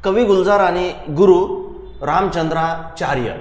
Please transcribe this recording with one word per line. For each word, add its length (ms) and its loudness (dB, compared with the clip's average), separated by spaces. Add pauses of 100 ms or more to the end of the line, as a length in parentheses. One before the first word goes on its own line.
कवी 200 2
गुलजार 360 4
आणि 320 0 (240)
गुरु 520 4 (340)
रामचंद्राचार्य 1400 -2